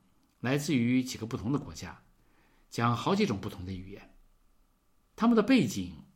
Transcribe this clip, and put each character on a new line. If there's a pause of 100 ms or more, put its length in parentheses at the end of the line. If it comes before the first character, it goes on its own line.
(400)
来
自
于
几
个
不
同
的
国
家， (680)
讲
好
几
种
不
同
的
语
言。 (1040)
他
们
的
背
景、 (240)